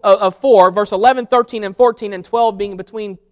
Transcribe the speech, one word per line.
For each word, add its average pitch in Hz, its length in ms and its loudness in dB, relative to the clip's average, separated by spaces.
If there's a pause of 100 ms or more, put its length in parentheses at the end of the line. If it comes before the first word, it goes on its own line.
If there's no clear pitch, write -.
of, 196 160 4
of 190 160 -2
four, 202 340 4
verse 202 220 -4
eleven, 240 340 0
thirteen, 240 380 -2
and 196 100 -10
fourteen, 233 380 0
and 185 100 -12
twelve 226 360 -2
being 202 180 -8
between 196 420 -14 (140)